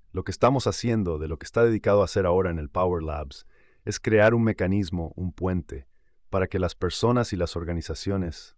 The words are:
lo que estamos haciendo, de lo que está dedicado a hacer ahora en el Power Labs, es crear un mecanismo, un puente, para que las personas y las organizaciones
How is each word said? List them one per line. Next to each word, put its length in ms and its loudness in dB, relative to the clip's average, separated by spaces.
lo 100 -4
que 80 -6
estamos 380 2
haciendo, 500 0
de 80 -6
lo 140 -6
que 60 -14
está 180 4
dedicado 360 4
a 40 4
hacer 220 0
ahora 240 2
en 100 -4
el 100 -8
Power 320 0
Labs, 420 -8
es 140 -6
crear 360 4
un 100 2
mecanismo, 720 -2
un 160 -6
puente, 560 -4
para 160 0
que 140 -4
las 160 -2
personas 560 0
y 40 -2
las 200 -4
organizaciones 1000 -6